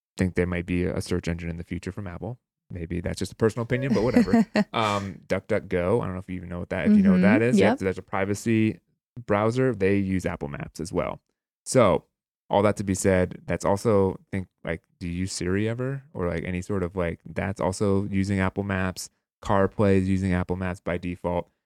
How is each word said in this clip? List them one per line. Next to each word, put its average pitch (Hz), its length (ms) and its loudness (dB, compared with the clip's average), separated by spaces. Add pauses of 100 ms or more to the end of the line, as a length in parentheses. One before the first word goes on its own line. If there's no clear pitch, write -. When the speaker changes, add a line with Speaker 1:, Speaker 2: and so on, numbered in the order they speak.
(180)
Speaker 1:
think 92 160 0
there 90 120 2
might 87 200 -4
be 87 180 0
a - 180 -2
search 87 260 -4
engine 85 220 -6
in 82 80 -8
the 85 60 -12
future 87 280 -8
from 104 140 -12
Apple. 90 320 -10 (320)
Maybe 87 300 -6
that's 87 180 -6
just 90 140 -6
a - 40 -18
personal 113 280 0
opinion, 127 300 -2
but 196 80 2
whatever. 208 480 4
Speaker 2:
<laughs> - 240 0
Speaker 1:
Um, 101 540 -2
DuckDuckGo, 95 760 0
I - 40 -4
don't 95 80 -6
know 92 60 -6
if - 80 -14
you 90 80 -8
even 90 120 -10
know 87 120 -8
what 92 100 -10
that, 90 160 -2
if 208 100 6
you 202 60 6
know 196 100 6
what 185 100 6
that - 180 6
Speaker 2:
Mm-hmm. 117 100 2
Speaker 1:
is. 226 80 4
Yeah, 190 120 6
Speaker 2:
Yep. 247 100 -2
Speaker 1:
that's 95 180 -2
a 92 40 -12
privacy 107 760 0 (460)
browser. 117 480 2
They 98 240 2
use 95 280 0
Apple 85 220 -6
Maps 73 320 -12
as 90 120 -8
well. 57 280 -4 (440)
So 104 400 4 (460)
all 101 120 4
that 104 160 2
to 107 60 -6
be 95 100 0
said, 90 520 2
that's 87 180 -4
also, 98 540 2 (140)
think, 95 160 -6 (160)
like, 82 180 -6 (180)
do 87 80 -8
you 85 120 -4
use 95 120 -4
Siri 98 360 -2
ever? 127 340 -6 (100)
Or, 87 160 -4
like, 85 160 -4
any 90 180 -4
sort 98 200 -4
of, 90 140 -6
like, 85 280 -2
that's 92 360 -4
also 98 500 0
using 98 300 0
Apple 95 240 -2
Maps. 95 440 -4 (340)
CarPlay 98 560 4
is 95 100 2
using 95 260 0
Apple 90 220 -2
Maps 92 240 -6
by 87 180 -4
default. 87 500 -4 (180)